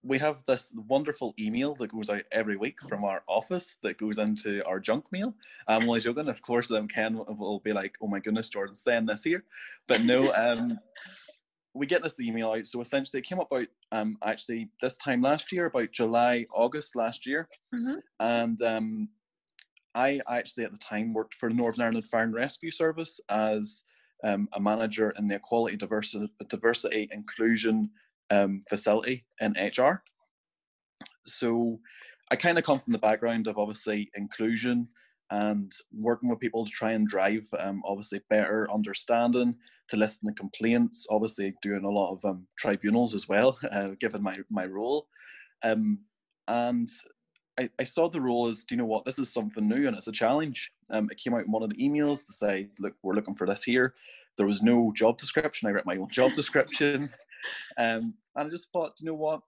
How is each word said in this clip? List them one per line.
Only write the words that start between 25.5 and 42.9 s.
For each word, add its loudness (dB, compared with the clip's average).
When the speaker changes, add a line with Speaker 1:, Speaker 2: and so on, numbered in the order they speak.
Speaker 1:
Diversi-, -4
Diversity, 0
Inclusion, 2
um, 4
facility 0
in 0
H -2
R. 4
So 0
I 2
kinda 4
come 2
from 0
the 0
background 2
of -2
obviously -2
inclusion 0
and 0
working 0
with 0
people -2
to -10
try -2
and 2
drive, 2
um, -4
obviously -6
better 2
understanding, 2
to -2
listen 0
to -2
complaints, 0
obviously 0
doing -2
a -2
lot 2
of, -10
um, -4
tribunals 2